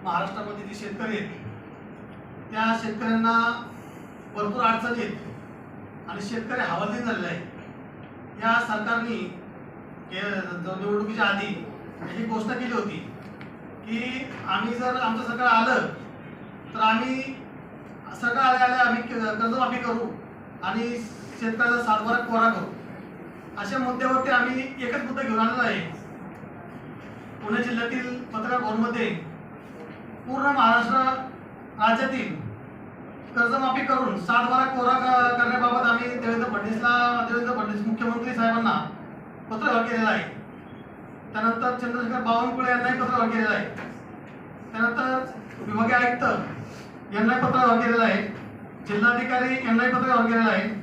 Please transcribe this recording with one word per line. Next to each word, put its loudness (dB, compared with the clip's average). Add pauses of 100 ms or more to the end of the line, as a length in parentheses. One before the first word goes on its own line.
महाराष्ट्रामध्ये -4
जे -10
शेतकरी -6
आहेत, -4 (1200)
त्या 0 (200)
शेतकऱ्यांना 2 (1000)
भरपूर -2
अडचणी 2
आहेत -10
आणि -8
शेतकरी -4
हवालदिल -2
झालेला -2
आहे. -4 (1000)
या 4 (140)
सरकारने 0 (920)
के-, -4 (220)
जो -4
निवडणुकीच्या 2
आधी 0 (560)
ही -4
घोषणा -2
केली -2
होती -2 (880)
की -4 (200)
आम्ही 0
जर 0
आमचं 0
सरकार 2
आलं 6 (840)
तर -8
आम्ही 2 (1000)
सरकार 2
आल्या 8
आल्या 6
आम्ही 6
क-, -2 (160)
कर्जमाफी 2
करू 0 (520)
आणि -2 (420)
शेतकऱ्याचा 2
सातबारा 4
कोरा 6
करू. -4 (760)
अशा -4
मुद्द्यावरती 2
आम्ही 4 (220)
एकच -2
मुद्दा -4
घेऊन 0
आलेला 2
आहे. 2 (1600)
पुणे 2
जिल्ह्यातील -2
पत्रकार -2
भवनमध्ये 0 (1200)
पूर्ण 0
महाराष्ट्र 6 (840)
राज्यातील 2 (1000)
कर्जमाफी 2
करून 2
सातबारा 4 (100)
कोरा 4
क-, 6
करण्याबाबत 4
आम्ही 4
देवेंद्र 0
फडणवीसला, 2
देवेंद्र 0
फडणवीस -2
मुख्यमंत्री 0
साहेबांना 4 (800)
पत्रव्यवहार 2
केलेला 2
आहे. 2 (1120)
त्यानंतर 2
चंद्रशेखर -2
बावनकुळे 2
यांनाही 2
पत्रव्यवहार 2
केलेला 2
आहे. -2 (1080)
त्यानंतर 0
विभागीय 4
आयुक्त 4 (880)
यांनाही 4
पत्रव्यवहार 6
केलेला 4
आहे, 4 (600)
जिल्हाधिकारी 4 (100)
यांनाही 4
पत्रव्यवहार 4
केलेला 6
आहे 2 (140)